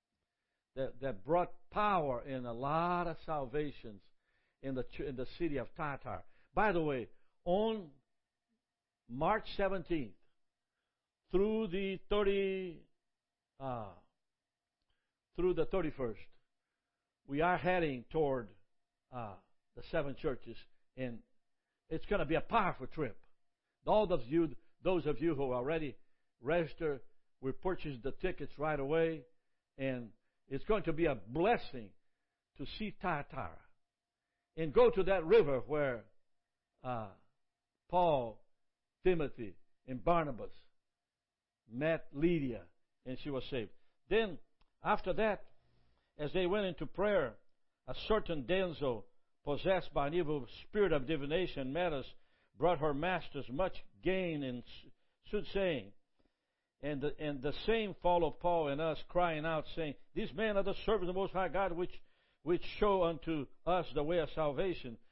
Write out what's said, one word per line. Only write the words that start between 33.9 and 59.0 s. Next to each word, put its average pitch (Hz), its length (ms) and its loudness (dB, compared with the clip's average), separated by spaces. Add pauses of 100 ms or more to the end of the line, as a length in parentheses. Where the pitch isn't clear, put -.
and 160 160 -2
go 233 160 8
to 190 140 4
that 175 240 2
river 156 400 6
where, 135 380 0 (800)
uh, 117 260 -6 (800)
Paul, 147 500 2 (640)
Timothy, 139 520 2 (300)
and 127 160 -6
Barnabas 147 500 2 (1160)
met 151 440 -2
Lydia, 139 480 2 (420)
and 127 140 -6
she - 100 -8
was 135 220 -4
saved. 113 200 -4 (380)
Then, 202 300 0 (440)
after 185 300 0
that, 208 320 0 (720)
as 147 140 -4
they 180 140 2
went 202 180 2
into 170 220 -4
prayer, 170 480 2 (520)
a - 80 -4 (140)
certain 165 380 0
damsel, 143 580 0 (400)
possessed 160 500 0
by 143 140 2
an 156 60 -4
evil 151 300 0 (180)
spirit 196 300 2
of 135 140 2
divination, 143 640 0
met 170 200 0
us, 131 140 -4 (520)
brought 165 200 4
her 151 160 2
masters 151 540 -2
much 165 260 0 (280)
gain 175 400 0
in 123 160 -4
s-, - 320 -16 (400)
soothsaying. 175 600 0 (920)
And 139 180 -4
the, 147 200 0
and 147 220 -4
the 143 100 -2 (120)
same 214 380 0
followed 175 380 2
Paul 170 280 2
and 139 120 -2
us, 160 180 0 (100)